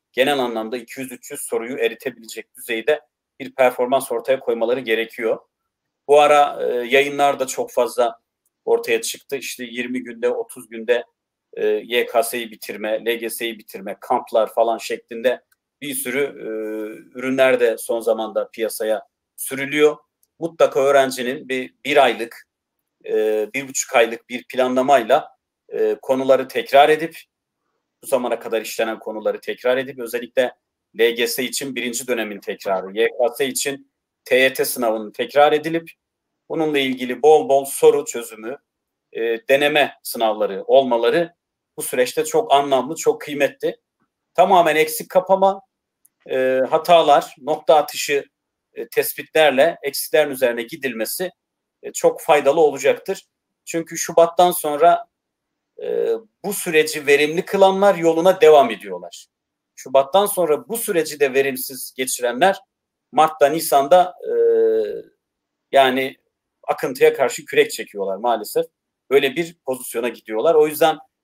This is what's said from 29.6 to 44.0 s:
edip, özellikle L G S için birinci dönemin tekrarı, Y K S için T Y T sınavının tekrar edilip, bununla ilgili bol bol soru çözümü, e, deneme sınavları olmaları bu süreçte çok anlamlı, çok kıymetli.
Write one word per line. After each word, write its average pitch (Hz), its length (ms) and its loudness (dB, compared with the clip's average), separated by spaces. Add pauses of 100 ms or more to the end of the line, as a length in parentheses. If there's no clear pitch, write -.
edip, 131 220 -8
özellikle 120 560 -4 (440)
L 117 120 4
G 117 160 -2
S 127 160 -4
için 127 320 -8
birinci 117 320 -8
dönemin 110 320 -6
tekrarı, 98 580 -6
Y 113 120 2
K 120 280 0
S 139 100 -2
için 139 440 -8 (340)
T 123 100 0
Y 131 180 4
T 143 120 -2
sınavının 110 460 -4
tekrar 143 420 2
edilip, 165 380 -4 (580)
bununla 151 300 -2
ilgili 127 420 -4
bol 147 280 6
bol 135 160 2
soru 151 400 2
çözümü, 113 520 -10 (560)
e, 113 340 -4
deneme 147 560 2
sınavları 107 600 -2
olmaları 127 720 2 (440)
bu 151 40 -10
süreçte 139 440 -2
çok 151 280 0
anlamlı, 139 420 0
çok 151 260 -2
kıymetli. 147 560 -4 (560)